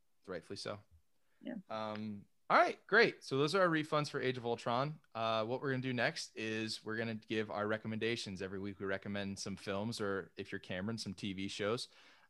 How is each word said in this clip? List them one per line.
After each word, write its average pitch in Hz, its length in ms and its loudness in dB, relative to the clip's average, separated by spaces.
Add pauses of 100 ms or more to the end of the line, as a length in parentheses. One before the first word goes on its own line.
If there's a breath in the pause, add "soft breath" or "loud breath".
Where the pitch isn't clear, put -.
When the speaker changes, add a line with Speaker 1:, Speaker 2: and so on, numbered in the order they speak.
(260)
Speaker 1:
Rightfully 92 300 -8
so. 104 220 -6 (640)
Speaker 2:
Yeah. - 120 -8 (140)
Speaker 1:
Um, 107 520 -4 (300)
all 220 80 8
right, 339 180 4 (100)
great. 220 380 4
So 135 140 0
those 147 160 4
are 196 80 6
our 180 60 6
refunds 151 420 2
for 139 100 -4
Age 127 160 2
of 117 80 -6
Ultron. 123 540 0 (160)
Uh, 113 300 2
what 123 180 -2
we're 143 80 0
gonna 127 120 2
do 127 120 0
next 123 420 0
is 110 480 -2
we're 110 140 -2
gonna 113 160 0
give 110 360 0
our 104 160 0
recommendations. 110 760 -2
Every 95 160 -4
week 98 220 -6
we 101 60 -2
recommend 98 520 -2
some 98 180 -6
films, 104 420 -4
or 98 380 -2
if - 160 -8
you're 98 60 -6
Cameron, 101 400 -4
some 98 160 -6
T 101 180 -4
V 95 160 -4
shows, 107 400 -2 (400 soft breath)